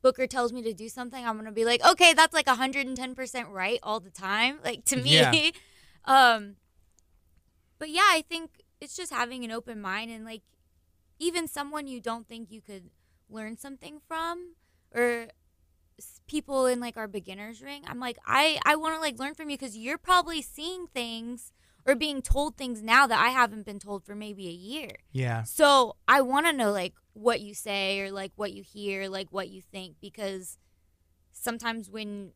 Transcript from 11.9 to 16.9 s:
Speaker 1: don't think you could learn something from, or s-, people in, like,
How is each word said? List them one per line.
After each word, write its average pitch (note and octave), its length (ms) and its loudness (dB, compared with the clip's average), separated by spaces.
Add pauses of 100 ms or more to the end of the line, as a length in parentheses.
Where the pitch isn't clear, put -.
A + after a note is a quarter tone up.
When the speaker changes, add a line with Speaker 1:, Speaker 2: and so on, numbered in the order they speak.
Speaker 1:
don't A#3 260 -8
think A3+ 240 -16
you A3 100 -18
could F#3+ 300 -18 (400)
learn A3 260 -10
something C#4+ 520 -16
from, E4+ 460 -8 (380)
or A#3 360 -2 (720)
s-, - 260 -20
people C4+ 400 0
in, B3 140 2
like, A#3+ 160 -10